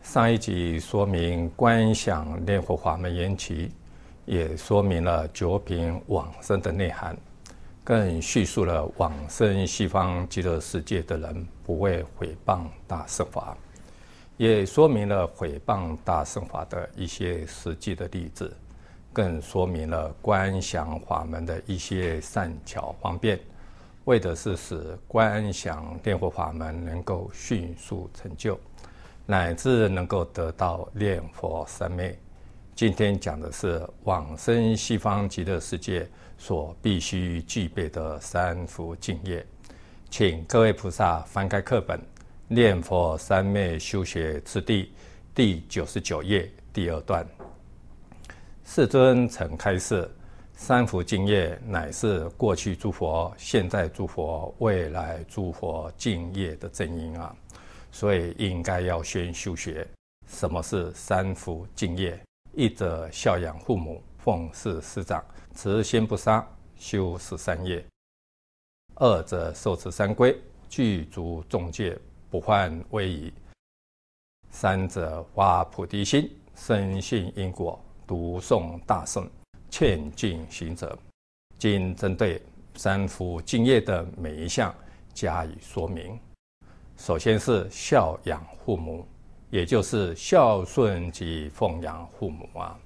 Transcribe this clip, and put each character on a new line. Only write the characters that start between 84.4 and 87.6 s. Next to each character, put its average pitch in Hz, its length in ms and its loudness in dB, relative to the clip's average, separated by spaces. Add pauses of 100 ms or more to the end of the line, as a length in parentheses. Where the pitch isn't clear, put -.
项 98 240 0 (400)
加 82 320 -2
以 80 160 -8
说 - 280 -6
明。 90 320 -8 (800)
首 85 200 0
先 110 220 4
是 98 320 2